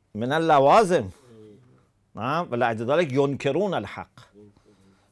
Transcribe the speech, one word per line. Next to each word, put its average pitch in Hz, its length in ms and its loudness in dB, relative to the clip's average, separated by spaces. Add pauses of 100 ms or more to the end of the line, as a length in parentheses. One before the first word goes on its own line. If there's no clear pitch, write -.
(140)
من 120 180 -4
اللوازم. 160 760 4 (1040)
نعم، 147 380 -6
ولأجل 117 340 -2
ذلك 147 260 0
ينكرون 139 600 -2
الحق، 104 460 -10 (920)